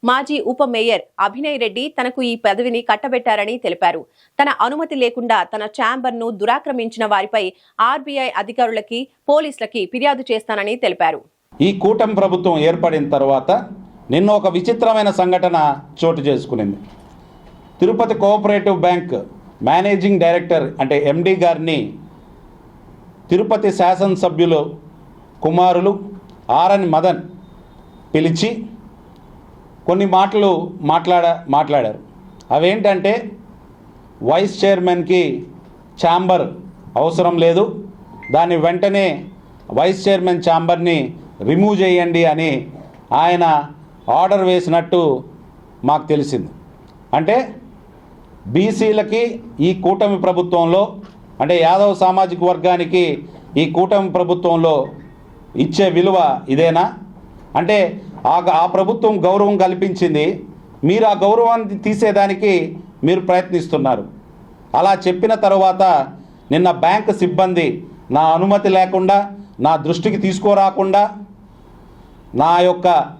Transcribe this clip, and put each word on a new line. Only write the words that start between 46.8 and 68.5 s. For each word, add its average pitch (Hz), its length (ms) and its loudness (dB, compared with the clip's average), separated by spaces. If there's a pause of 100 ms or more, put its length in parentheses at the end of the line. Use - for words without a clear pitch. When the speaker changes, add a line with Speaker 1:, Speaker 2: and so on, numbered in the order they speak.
Speaker 2:
అంటే, 165 180 0 (1160)
బీసీలకి 214 680 0 (460)
ఈ - 20 2 (140)
కూటమి 196 420 0
ప్రభుత్వంలో, 175 560 2 (600)
అంటే 156 140 0 (100)
యాదవ 196 360 4
సామాజిక 185 400 0 (100)
వర్గానికి 175 520 0 (580)
ఈ 170 40 4 (120)
కూటమి 190 400 2
ప్రభుత్వంలో 170 580 2 (880)
ఇచ్చే 180 220 0 (100)
విలువ 190 200 2 (380)
ఇదేనా? 165 280 2 (760)
అంటే 190 180 2 (560)
ఆ, - 20 2 (280)
ఆ - 20 2 (100)
ప్రభుత్వం 214 380 0 (140)
గౌరవం 202 360 2
కల్పించింది, 180 640 0 (640)
మీరు 220 220 2
ఆ - 20 2 (100)
గౌరవాన్ని 226 600 2
తీసేదానికి 202 680 0 (540)
మీరు 180 240 2
ప్రయత్నిస్తున్నారు. 160 720 0 (760)
అలా 190 140 4 (140)
చెప్పిన 185 260 0 (120)
తర్వాత 190 380 4 (680)
నిన్న 180 180 4 (140)
బ్యాంక్ 208 280 2 (100)
సిబ్బంది 180 460 0 (500)
నా 156 80 4 (100)
అనుమతి 202 420 2